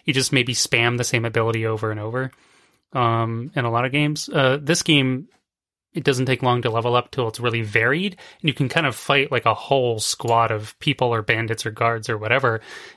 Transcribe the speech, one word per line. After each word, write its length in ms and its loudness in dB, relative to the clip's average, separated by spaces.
you 80 0
just 180 0
maybe 220 2
spam 460 0
the 60 -2
same 200 -2
ability 400 0
over 260 -2
and 80 -6
over, 320 -6
um, 640 0
in 80 0
a 60 -2
lot 160 0
of 60 -4
games. 360 0
Uh, 320 2
this 220 2
game, 440 2
it 100 -6
doesn't 220 2
take 160 0
long 200 2
to 80 0
level 240 0
up 160 0
till 180 -2
it's 120 -8
really 220 0
varied, 500 0
and 360 -10
you 40 2
can 160 0
kind 180 0
of 80 -2
fight, 380 0
like, 140 0
a 80 4
whole 460 0
squad 500 2
of 300 -6
people 280 0
or 140 0
bandits 420 -2
or 60 -6
guards 400 -2
or 80 -2
whatever, 420 2